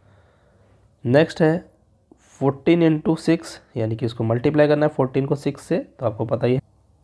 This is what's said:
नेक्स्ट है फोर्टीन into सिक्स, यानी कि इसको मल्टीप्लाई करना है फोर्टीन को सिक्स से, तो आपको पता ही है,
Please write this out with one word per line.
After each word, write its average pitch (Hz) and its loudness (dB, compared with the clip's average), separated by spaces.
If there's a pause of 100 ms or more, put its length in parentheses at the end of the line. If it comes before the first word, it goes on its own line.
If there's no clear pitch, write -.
(1040)
नेक्स्ट 143 2
है 160 2 (760)
फोर्टीन 160 2
into 156 0
सिक्स, - -2 (180)
यानी 113 -2
कि 117 -6
इसको 113 -4
मल्टीप्लाई 147 2
करना 147 2
है 151 0
फोर्टीन 135 -2
को 143 -2
सिक्स - -6
से, 165 -2 (220)
तो 135 -6
आपको 110 -4
पता 131 -2
ही 123 2
है, 135 -2 (420)